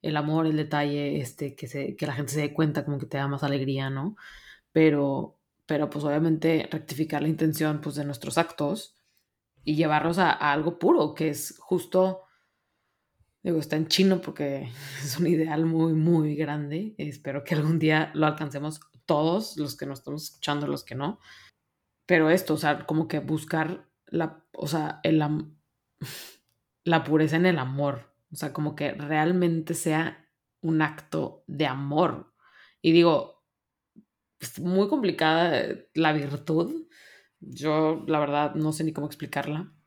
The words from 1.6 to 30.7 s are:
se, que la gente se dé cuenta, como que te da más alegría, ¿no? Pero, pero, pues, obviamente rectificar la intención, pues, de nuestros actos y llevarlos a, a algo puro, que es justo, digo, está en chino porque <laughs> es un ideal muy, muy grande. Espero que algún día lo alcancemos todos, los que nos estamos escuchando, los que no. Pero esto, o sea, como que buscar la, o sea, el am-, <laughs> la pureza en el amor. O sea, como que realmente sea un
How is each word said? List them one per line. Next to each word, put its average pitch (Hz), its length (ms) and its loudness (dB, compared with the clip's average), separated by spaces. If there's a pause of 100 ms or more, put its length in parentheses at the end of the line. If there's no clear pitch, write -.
se, 139 280 -6
que 151 100 -6
la 143 80 -4
gente 139 180 -4
se 151 80 -2
dé 147 140 -2
cuenta, 151 300 0
como 143 140 -4
que 135 80 -8
te 143 120 -6
da 139 100 -2
más 139 160 -4
alegría, 135 460 -2
¿no? 139 260 -6 (560)
Pero, 143 680 2 (280)
pero, 147 240 0
pues, 147 140 -6
obviamente 160 680 2
rectificar 151 520 -4
la 151 60 0
intención, 156 520 0
pues, 147 160 -6
de 147 80 -4
nuestros - 340 -4
actos 165 580 -2 (680)
y 156 120 0
llevarlos 160 420 2
a, 175 140 4
a 147 200 2
algo 156 260 0
puro, 151 360 4
que 156 160 -2
es - 300 -10
justo, 185 600 0 (1200)
digo, 170 160 0
está 156 180 -2
en 156 120 0
chino 190 320 4
porque 139 480 -6 (180)
<laughs> - 180 -12
es 139 140 -6
un 170 80 2
ideal 160 400 2
muy, 160 280 2
muy 156 420 4
grande. 151 640 -4
Espero 143 460 -8
que - 120 0
algún 156 220 2
día 156 360 2
lo 151 120 2
alcancemos 151 540 -4 (260)
todos, 170 500 2
los 147 200 -4
que 143 100 -8
nos 139 140 -10
estamos 147 240 -10
escuchando, 147 420 -6
los 143 180 -4
que - 100 -14
no. 143 240 -4 (880)
Pero 160 240 6
esto, 185 240 4
o 156 40 -2
sea, 147 280 0
como 160 220 0
que 202 100 -2
buscar 156 720 -4 (180)
la, 160 380 -4 (100)
o - 140 -8
sea, 156 340 -4
el 160 200 4
am-, 151 360 -4 (420)
<laughs> - 840 -18
la 165 200 2
pureza 156 320 2
en 175 100 4
el 175 120 4
amor. 135 560 -4 (180)
O 147 40 -14
sea, 147 160 -8
como 151 240 -4
que 147 160 -4
realmente 160 840 0
sea 160 540 -2 (320)
un 160 220 2